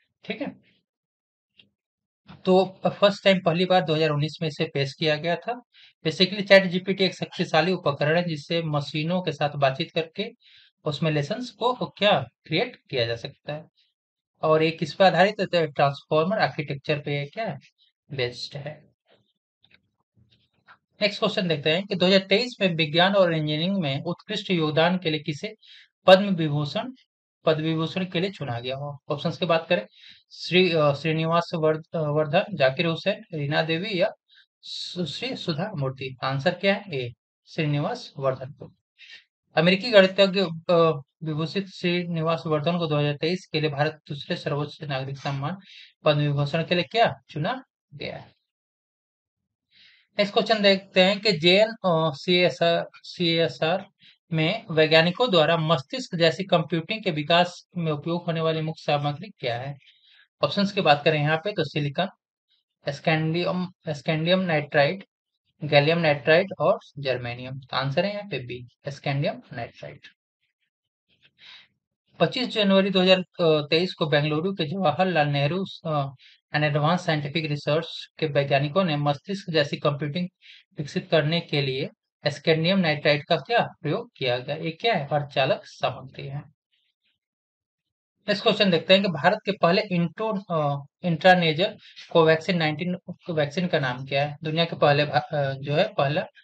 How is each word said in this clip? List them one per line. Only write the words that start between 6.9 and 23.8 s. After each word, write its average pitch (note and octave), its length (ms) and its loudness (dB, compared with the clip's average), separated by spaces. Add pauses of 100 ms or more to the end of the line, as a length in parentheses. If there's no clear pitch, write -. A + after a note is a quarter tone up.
एक F3+ 100 0
शक्तिशाली E3 580 0
उपकरण D3+ 440 0
है F3 120 0
जिससे E3 340 -4
मशीनों D#3 600 -2
के D#3 100 -4
साथ - 180 -2
बातचीत C#3 440 0
करके F#3+ 360 -6 (540)
उसमें D#3 260 -2
lessons F3+ 400 -4
को A#3+ 360 -2
क्या F3+ 380 0 (200)
create A3 320 -4 (140)
किया A#2+ 160 -2
जा A#2 100 -4
सकता - 360 -14
है, D#3 160 -12 (760)
और D#3 200 4
एक D#3+ 160 0
किस D#3 160 -6
पे G3 100 4
आधारित F#3 360 4
है? F#3 60 -2
तो E3 200 0
transformer D#3 720 0
architecture D3 600 -4
पे C#3+ 280 -6
क्या A3 180 -8
है? D3 140 -8 (540)
based B2 440 -6
है। C#3 340 -14 (2000)
Next G3+ 160 0
question G3 300 0
देखते D#3 240 0
हैं F#3+ 140 -2
कि G3+ 80 -4
दो F3+ 120 2
हज़ार F#3+ 120 6
तेईस G#3+ 420 0
में F#3 140 0
विज्ञान E3 400 2
और F3+ 200 4
engineering D#3 420 -2
में C#3+ 260 -2